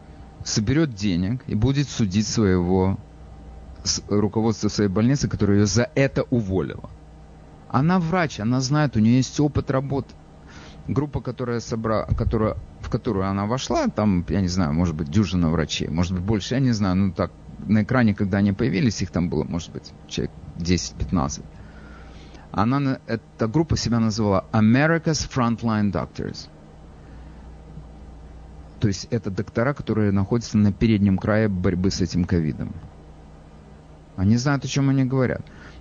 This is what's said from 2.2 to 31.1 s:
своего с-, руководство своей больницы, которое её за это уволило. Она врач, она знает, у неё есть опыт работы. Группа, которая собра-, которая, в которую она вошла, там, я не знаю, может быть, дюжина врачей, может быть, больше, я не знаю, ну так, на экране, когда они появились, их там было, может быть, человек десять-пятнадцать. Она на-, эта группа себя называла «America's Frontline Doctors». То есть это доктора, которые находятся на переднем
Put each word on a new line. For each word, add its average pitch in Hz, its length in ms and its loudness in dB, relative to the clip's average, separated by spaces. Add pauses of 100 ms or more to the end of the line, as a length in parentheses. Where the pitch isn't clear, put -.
своего 92 720 2 (840)
с-, - 240 -4
руководство 104 640 0
своей 104 200 0
больницы, 113 380 2
которое 101 280 2
её 104 100 6
за 120 280 2
это 139 360 2
уволило. 95 600 -2 (840)
Она 165 260 4
врач, 165 420 -2
она 120 180 0
знает, 143 380 0
у - 20 2
неё 110 160 6
есть 131 240 0
опыт 147 320 0
работы. 135 420 -2 (760)
Группа, 135 320 -2
которая 120 400 -4
собра-, 113 440 -2 (120)
которая, 110 400 0 (240)
в - 80 -10
которую 98 380 0
она 98 180 0
вошла, 139 420 0
там, 101 400 2
я 87 140 0
не 90 80 0
знаю, 87 240 0
может 82 200 2
быть, 76 160 -4
дюжина 90 400 2
врачей, 78 380 -2
может 85 260 -2
быть, 90 80 -4
больше, 104 340 -2
я 127 40 2
не 131 140 2
знаю, 101 240 0
ну 98 160 2
так, 90 180 -2 (340)
на 104 180 4
экране, 117 300 2
когда 98 260 0
они 101 120 4
появились, 127 500 0
их 92 100 -4
там 87 180 0
было, 71 160 -2
может 82 260 -6
быть, - 220 -14 (160)
человек - 220 -4 (260)
десять-пятнадцать. 85 880 -2 (1080)
Она 120 280 2
на-, 135 280 -2
эта 113 400 -4
группа 127 300 0
себя 117 220 0
называла 104 520 2
«America's 143 840 4
Frontline 113 600 0
Doctors». - 560 -6 (2250)
То 104 80 4
есть - 220 -4
это 110 200 -2
доктора, 113 420 0
которые 107 380 0
находятся 104 460 0
на 104 160 6
переднем 101 440 4